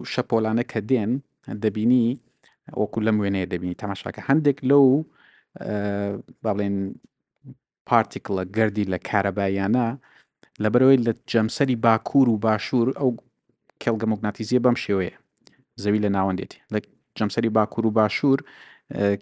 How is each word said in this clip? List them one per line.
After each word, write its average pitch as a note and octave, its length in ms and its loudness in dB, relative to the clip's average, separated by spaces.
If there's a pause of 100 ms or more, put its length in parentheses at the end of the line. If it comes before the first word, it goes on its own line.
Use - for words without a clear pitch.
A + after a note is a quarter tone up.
شەپۆلانە A2+ 580 0
کە - 180 -6
دێن، A2+ 300 0 (520)
دەبینی، A2+ 440 2 (600)
وەکو - 320 -4
لەم G#2+ 200 2
وێنەیە G2 280 -2
دەبینی، F2+ 280 -4
تەماشاکە - 520 -8
هەندێک D3 360 2
لەو، C#3 240 6 (680)
ئە، - 220 -8 (640)
با A2 140 -2
بڵێن، G2+ 240 -2 (1080)
پارتیکڵە، G2+ 580 -2
گەردی G#2 480 -2
لە F2+ 60 -2
کارەباییانە، G2 880 -2 (720)
لەبەرەوەی B2 460 4
لە A#2 80 2 (140)
جەمسەری A#2 480 0
باکوور A#2 540 2
و A2 80 2
باشوور A2 520 0
ئەو C3+ 200 0 (720)
کێڵگە A2 240 -2
موگناتیزیە A2 540 -2
بەم A#2+ 160 4
شێوەیە. F#2+ 400 -2 (600)
زەوی G#2 240 0
لە G#2 160 0
ناوەندێتی. F#2+ 440 -2 (140)
لە G#2+ 60 -2 (360)
جەمسەری A2+ 340 -2
باکوور G#2+ 360 0
و A2+ 60 2
باشوور، A2+ 480 2
ئە، - 840 -4